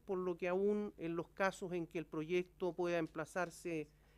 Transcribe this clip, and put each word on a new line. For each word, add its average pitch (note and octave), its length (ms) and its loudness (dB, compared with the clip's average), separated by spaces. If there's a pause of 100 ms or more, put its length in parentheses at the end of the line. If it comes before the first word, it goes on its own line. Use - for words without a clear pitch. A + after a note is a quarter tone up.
por F#3+ 140 -2
lo F3+ 180 0
que F3 140 -2
aún G#3 480 2
en E3 180 -4
los E3+ 140 -4
casos F#3+ 420 0
en E3+ 160 -2
que - 100 -6
el D#3+ 80 -4
proyecto F3 680 -2
pueda F3 240 2
emplazarse E3 920 -2 (300)